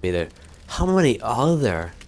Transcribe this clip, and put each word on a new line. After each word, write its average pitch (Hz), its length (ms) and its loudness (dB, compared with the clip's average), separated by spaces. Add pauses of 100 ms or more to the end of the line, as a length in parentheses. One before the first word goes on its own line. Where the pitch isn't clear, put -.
Meter. 87 260 -2 (400)
How - 180 -2
many 180 340 2
are 123 360 0
there? 87 360 -2 (160)